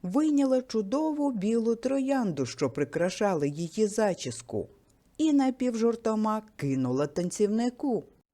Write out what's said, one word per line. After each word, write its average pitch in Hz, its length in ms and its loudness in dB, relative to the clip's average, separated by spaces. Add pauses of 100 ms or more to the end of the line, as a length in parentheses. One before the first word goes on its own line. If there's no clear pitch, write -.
вийняла 269 600 2
чудову 285 680 -2
білу 226 440 0
троянду, 254 680 0
що 131 240 -2
прикрашала 165 760 0
її 165 420 -2
зачіску, 185 840 -4 (480)
і 311 160 2
напівжартома 226 1080 2 (140)
кинула 131 520 0
танцівнику. 214 960 0 (300)